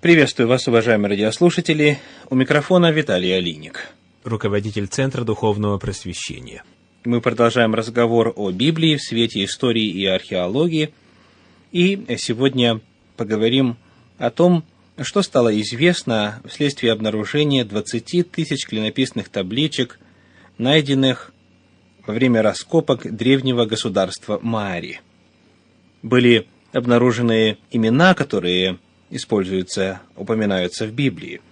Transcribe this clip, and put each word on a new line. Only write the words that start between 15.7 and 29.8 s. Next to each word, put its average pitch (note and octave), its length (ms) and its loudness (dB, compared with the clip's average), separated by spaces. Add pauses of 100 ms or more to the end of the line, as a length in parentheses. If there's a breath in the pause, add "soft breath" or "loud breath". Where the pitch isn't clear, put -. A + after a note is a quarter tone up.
вследствие C3+ 480 -2
обнаружения A2 720 0
двадцати A2+ 580 -4
тысяч D#3 420 -6
клинописных G#2+ 600 -4
табличек, A#2+ 720 -4 (580 soft breath)
найденных C3+ 760 2 (720)
во G#2 80 -6
время A#2+ 280 2
раскопок A#2 720 0
древнего B2 520 2
государства G#2 760 -4
Мари. G2+ 600 -6 (1000)
Были A#2+ 460 4 (240)
обнаружены A#2+ 840 2 (140)
имена, B2 420 4
которые F#2 680 -2 (300)
используются, F#2+ 920 -4 (160)